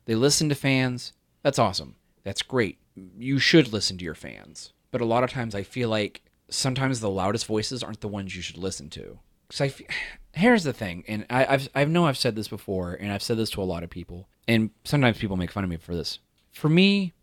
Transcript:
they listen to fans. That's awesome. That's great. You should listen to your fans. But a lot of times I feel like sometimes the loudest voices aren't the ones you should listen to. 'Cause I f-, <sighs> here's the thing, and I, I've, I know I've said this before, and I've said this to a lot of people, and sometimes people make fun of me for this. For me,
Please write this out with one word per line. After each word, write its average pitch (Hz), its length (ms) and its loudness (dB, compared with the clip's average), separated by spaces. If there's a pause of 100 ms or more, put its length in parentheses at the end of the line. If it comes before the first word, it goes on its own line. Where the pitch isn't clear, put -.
they 113 80 0
listen 139 340 4
to 143 60 2
fans. 131 580 0 (300)
That's 143 160 2
awesome. 95 380 0 (260)
That's - 180 -8
great. 113 380 -2 (400)
You 135 200 0
should 127 360 6
listen 95 240 -2
to 90 80 -10
your 80 80 -8
fans. - 580 -16 (180)
But 120 120 -2
a - 40 0
lot 117 180 4
of 123 60 -2
times 117 240 -6
I 101 100 -4
feel 120 260 -4
like 107 320 -2 (260)
sometimes 131 520 0
the 110 100 0
loudest 98 340 0
voices 110 380 -2
aren't - 180 -10
the 107 80 -6
ones 98 260 -6
you 92 60 -10
should - 180 -10
listen 87 320 -6
to. - 280 -14 (320)
'Cause - 100 -8
I 139 60 0
f-, - 160 -8 (240)
<sighs> - 260 -20
here's 208 320 4
the 135 80 0
thing, 90 340 -8
and 104 240 -6
I, 127 140 4
I've, 135 300 2
I 139 100 2
know 165 220 4
I've 135 120 2
said 117 160 0
this 107 140 -6
before, 92 460 -4
and 101 180 -4
I've 98 100 -4
said 117 140 0
this 110 140 0
to 101 120 -4
a - 20 0
lot 85 200 -2
of 85 60 -12
people, 87 360 -14 (220)
and 110 220 4 (140)
sometimes 131 340 4
people 98 180 -2
make 87 160 0
fun 98 120 -2
of 90 60 -2
me 82 60 -4
for 87 180 -8
this. 80 240 -6 (320)
For - 200 -2
me, 190 420 4 (100)